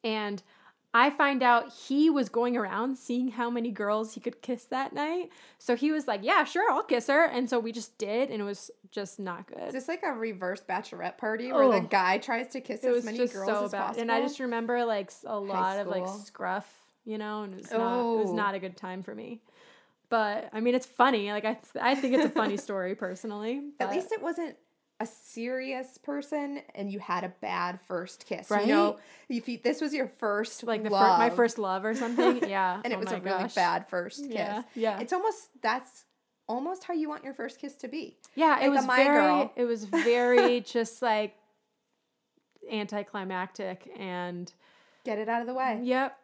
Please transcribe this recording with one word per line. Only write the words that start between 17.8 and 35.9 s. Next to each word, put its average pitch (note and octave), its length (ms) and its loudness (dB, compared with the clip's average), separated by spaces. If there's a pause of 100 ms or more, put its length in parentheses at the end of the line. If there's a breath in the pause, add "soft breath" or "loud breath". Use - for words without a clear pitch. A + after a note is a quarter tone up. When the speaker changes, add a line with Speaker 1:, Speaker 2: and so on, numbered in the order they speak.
Speaker 1:
it A3 80 2
was F#3+ 80 0
Speaker 2:
Oh. - 40 -2
Speaker 1:
not G3+ 200 0
a G3 40 -4
good F#3 200 -8
time F#3 240 -10
for F#3+ 120 -12
me. A3 280 -14 (680 soft breath)
But, G#3+ 440 0
I A3 80 -4
mean, A#3+ 140 4
it's B3+ 120 0
funny. A#3 440 4
Like, G#3 140 -4
I A3 100 0
th-, - 280 -8
I B3+ 120 4
think C4+ 200 0
it's D4+ 100 6
a D4+ 60 2
funny G3+ 260 0
Speaker 2:
<laughs> G3 120 -8
Speaker 1:
story, F#3+ 260 -2
personally, G#3 640 -6 (220)
Speaker 2:
At - 80 -8
Speaker 1:
but - 80 -6
Speaker 2:
least F#4 160 -2
it A4 100 -4
wasn't E4 340 -4 (420)
a G#3+ 60 -4
serious B3+ 960 -8
person C#4+ 640 -6 (120)
and G3+ 160 -6
you G3 80 -6
had F3+ 240 -4
a F#3 60 -6 (140)
bad F3+ 400 -4
first F3+ 420 -8
kiss. - 260 -8
Speaker 1:
Right? G#3 160 2
Speaker 2:
You G#3+ 60 4
know, G#3 260 4 (300 loud breath)
if A#3+ 180 -4
you, A#3+ 160 -6
this D4 200 0
was C#4+ 100 -2
your C4 140 -2
first G#3+ 580 -4
Speaker 1:
Like, A3 200 -2
the G#3+ 60 -2
Speaker 2:
love. G3 280 6
Speaker 1:
fir-, - 0 -
my A#3 100 6
first A#3 300 4
love F#3+ 260 -2
or A3 100 0
something. B3 540 2
Speaker 2:
<laughs> - 0 -
Speaker 1:
Yeah. F#3+ 340 0
Speaker 2:
And A#3+ 120 -4
it - 20 -2
Speaker 1:
Oh F#3+ 40 -6
Speaker 2:
was F#3+ 100 -4
Speaker 1:
my F#3 60 -2
Speaker 2:
a F3+ 40 -6
really F#3 220 -2
Speaker 1:
gosh. A3 120 -6
Speaker 2:
bad F3 340 2
first F#3+ 340 -6
kiss. C4+ 100 -8
Speaker 1:
Yeah, G#3 300 -4 (120)
yeah. A3 260 0
Speaker 2:
It's A#3+ 120 -4
almost, G#4 380 -2 (100)
that's A#3+ 460 -4 (420)